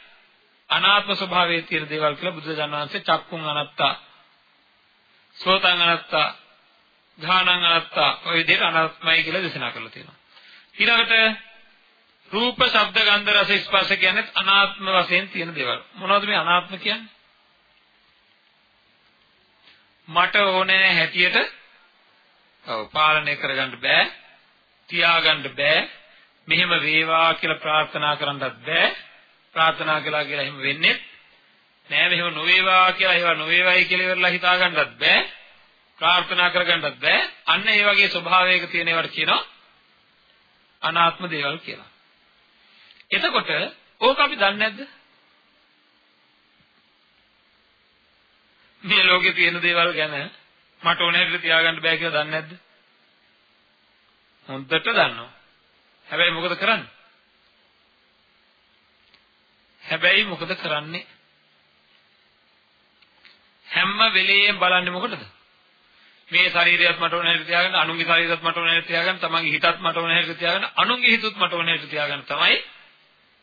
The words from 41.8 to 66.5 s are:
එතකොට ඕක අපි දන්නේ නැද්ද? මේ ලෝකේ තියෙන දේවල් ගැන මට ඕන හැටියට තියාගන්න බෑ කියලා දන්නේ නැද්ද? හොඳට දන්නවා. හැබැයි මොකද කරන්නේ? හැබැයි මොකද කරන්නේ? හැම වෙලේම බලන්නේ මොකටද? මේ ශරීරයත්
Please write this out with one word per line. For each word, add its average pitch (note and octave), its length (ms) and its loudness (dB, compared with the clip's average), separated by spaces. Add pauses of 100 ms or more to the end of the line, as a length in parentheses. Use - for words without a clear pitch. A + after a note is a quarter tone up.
එතකොට - 420 -2 (480)
ඕක C4+ 220 2
අපි C#4+ 160 2
දන්නේ G3+ 240 0
නැද්ද? A3 200 -2 (4000)
මේ G3 200 2
ලෝකේ F#3 300 4
තියෙන E3+ 280 0
දේවල් E3+ 320 2
ගැන D3+ 400 -6 (480)
මට F3 200 0
ඕන E3+ 140 0
හැටියට E3+ 260 0
තියාගන්න E3 400 2
බෑ E3 160 0
කියලා D#3+ 180 -4
දන්නේ D3+ 180 -2
නැද්ද? D#3 180 -8 (2000)
හොඳට C3+ 260 -8 (120)
දන්නවා. C#3 440 0 (800)
හැබැයි E3+ 240 0
මොකද E3+ 240 -4
කරන්නේ? F#3+ 360 -4 (3000)
හැබැයි F3+ 440 0
මොකද E3 300 -8
කරන්නේ? D#3+ 500 -8 (2500)
හැම F#3+ 300 -2 (120)
වෙලේම G3 500 2
බලන්නේ F3+ 320 2
මොකටද? F3+ 340 -6 (1040)
මේ F3+ 200 2
ශරීරයත් E3+ 500 2